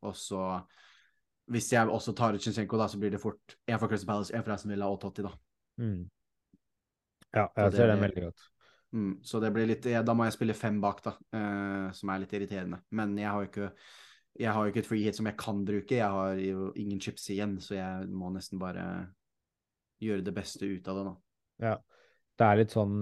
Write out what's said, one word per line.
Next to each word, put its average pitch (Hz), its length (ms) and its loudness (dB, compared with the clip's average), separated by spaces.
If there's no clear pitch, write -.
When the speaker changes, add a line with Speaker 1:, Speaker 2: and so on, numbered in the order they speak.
Speaker 1:
og 98 100 -6
så 92 480 -4
hvis 117 220 0
jeg 113 160 6
også 110 260 0
tar 113 200 4
ut 101 80 -4
Zinchenko 107 360 -2
da, 110 100 2
så 104 120 -6
blir 104 120 0
det 98 100 -4
fort - 340 -8
en 117 120 2
fra 117 80 2
Crystal 95 260 -2
Palace, 104 220 -2
en 113 80 -2
fra 110 100 -2
Aston 104 180 -4
Villa 101 140 -2
og 98 140 -2
Totti 101 240 -6
da. 95 80 -6
Speaker 2:
Mm. 95 300 -4
Ja, 104 140 4
Speaker 1:
Så - 100 -10
Speaker 2:
jeg 101 140 6
Speaker 1:
det 92 60 0
Speaker 2:
ser 117 100 8
den 104 120 6
Speaker 1:
blir 101 100 4
Speaker 2:
veldig 92 180 -4
godt. - 160 -12
Speaker 1:
Mm, 98 260 0
så - 200 -4
det 110 120 2
blir 113 140 2
litt, 113 180 0
ja, 117 160 2
da 117 120 4
må 117 120 4
jeg 110 120 0
spille 110 180 2
fem 107 260 0
bak 101 220 0
da, 104 80 -4
eh, 101 580 -2
som 98 180 -6
er 95 100 -2
litt 95 140 -8
irriterende. 95 460 -4
Men 107 260 0
jeg 104 100 -2
har 104 160 0
jo 95 60 -8
ikke, 101 220 -6
jeg 113 140 2
har 107 120 2
jo 104 60 0
ikke 117 80 0
et 104 80 -2
free 110 160 0
hit 104 120 0
som 113 100 -2
jeg 104 120 -4
kan 101 280 -2
bruke, 104 260 -2
jeg 117 180 4
har 95 260 0
jo 95 400 -2
ingen 101 240 -4
chips - 300 -8
igjen, 101 300 -2
så 101 160 -8
jeg 92 340 -4
må 92 220 -6
nesten 95 280 -8
bare 90 260 -6
gjøre 104 220 -2
det 95 100 -4
beste 98 340 -8
ut 92 200 -6
av 95 120 -4
det 98 100 -4
da. 95 40 -10
Speaker 2:
Ja, 113 160 2
det 113 80 8
er 104 140 10
litt 110 120 2
sånn, 101 280 2